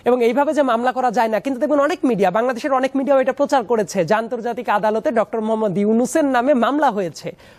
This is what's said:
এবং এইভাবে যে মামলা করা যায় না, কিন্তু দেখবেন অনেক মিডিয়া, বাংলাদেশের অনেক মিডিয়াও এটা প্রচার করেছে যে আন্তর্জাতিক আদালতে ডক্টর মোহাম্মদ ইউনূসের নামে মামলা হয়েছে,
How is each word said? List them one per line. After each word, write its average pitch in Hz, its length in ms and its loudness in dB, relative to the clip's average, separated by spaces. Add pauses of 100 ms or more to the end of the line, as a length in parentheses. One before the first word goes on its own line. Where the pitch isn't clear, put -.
এবং 247 180 2
এইভাবে 277 300 2
যে 294 80 0
মামলা 247 300 0
করা 247 200 -2
যায় 226 160 0
না, 220 120 -2
কিন্তু 277 220 -4
দেখবেন 294 180 0
অনেক 311 240 0
মিডিয়া, 196 280 2
বাংলাদেশের 247 420 -2
অনেক 262 220 0
মিডিয়াও 269 240 2
এটা 262 140 0
প্রচার 277 300 0
করেছে 202 420 -2
যে 180 80 0
আন্তর্জাতিক 233 560 -4
আদালতে 214 420 0
ডক্টর 226 300 -2
মোহাম্মদ 220 360 -2
ইউনূসের 233 480 2
নামে 262 280 2
মামলা 262 380 2
হয়েছে, 180 440 -8 (240)